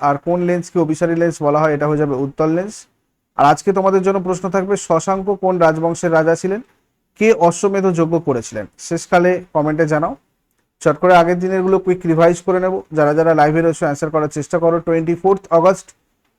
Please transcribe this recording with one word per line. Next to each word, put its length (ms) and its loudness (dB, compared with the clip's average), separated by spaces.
আর 160 0
কোন 240 -4
লেন্সকে 380 -2
অভিসারী 360 -2
লেন্স 280 -2
বলা 160 0
হয়? 140 2
এটা 140 -2
হয়ে 100 -2
যাবে 180 -2
উত্তল 340 -2
লেন্স। 360 -6
আর 100 2
আজকে 280 2
তোমাদের 280 2
জন্য 180 0
প্রশ্ন 300 -4
থাকবে, 280 -2
শশাঙ্ক 580 -2
কোন 220 -2
রাজবংশের 540 0
রাজা 240 2
ছিলেন? 260 -4
কে 180 2
অশ্বমেধ 520 0
যজ্ঞ 340 0
করেছিলেন? 460 -4
শেষকালে 680 0
কমেন্টে 340 0
জানাও। 280 -2
চট 200 0
করে 160 6
আগের 240 4
দিনেরগুলো 400 0
কুইক 260 -2
রিভাইজ 360 2
করে 180 -2
নেব। 220 -2
যারা 200 2
যারা 200 2
লাইভে 280 2
রয়েছে 240 0
অ্যান্সার 240 -4
করার 180 -2
চেষ্টা 320 -6
করো। 200 2
টোয়েন্টি 360 -2
ফোর্থ 380 0
আগস্ট 420 0